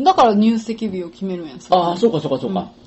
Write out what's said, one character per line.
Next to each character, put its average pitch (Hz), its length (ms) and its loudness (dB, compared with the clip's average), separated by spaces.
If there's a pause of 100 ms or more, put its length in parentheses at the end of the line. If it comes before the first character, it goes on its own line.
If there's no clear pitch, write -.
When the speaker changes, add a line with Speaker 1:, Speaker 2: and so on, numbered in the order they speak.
Speaker 1:
だ 370 100 6
か 311 120 4
ら 214 80 4
入 220 240 4
籍 226 300 -6
日 185 140 -6
を 165 80 -10
決 - 140 -12
め 190 120 -4
る 170 80 -8
ん 156 40 -12
や 127 80 -16
ん、 - 40 -18
そ - 100 -14
こ。 185 60 4
Speaker 2:
あ 175 180 0
ー、 - 20 -8
そ 226 120 2
う - 40 -2
か、 156 80 -2
そ - 80 -4
う 135 40 -4
か、 131 60 0
そ 131 100 -4
う 190 60 -4
か。 - 160 -4 (160)